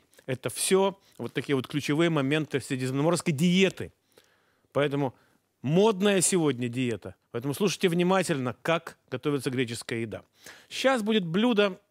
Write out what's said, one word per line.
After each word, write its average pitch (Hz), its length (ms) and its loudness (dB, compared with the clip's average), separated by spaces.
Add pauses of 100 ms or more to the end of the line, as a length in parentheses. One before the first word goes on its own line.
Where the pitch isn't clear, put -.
(280)
Это 123 240 -6
все 190 480 0 (180)
вот 120 160 -10
такие 143 220 -2
вот 127 120 -2
ключевые 151 440 0
моменты 143 480 0
средиземноморской 139 760 0
диеты. 175 580 2 (800)
Поэтому 139 440 -2 (480)
модная 196 580 2
сегодня 143 460 0
диета. 120 480 -4 (160)
Поэтому 127 240 -4
слушайте 185 340 0
внимательно, 170 720 0
как - 360 -2 (120)
готовится 143 400 -4
греческая 120 520 -4
еда. 95 220 -10 (460)
Щас 262 320 0
будет 214 240 0
блюдо 202 540 2 (120)